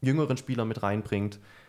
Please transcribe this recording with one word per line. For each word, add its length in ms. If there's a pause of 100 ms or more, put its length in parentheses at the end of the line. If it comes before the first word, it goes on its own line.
jüngeren 360
Spieler 280
mit 160
reinbringt?“ 560 (320)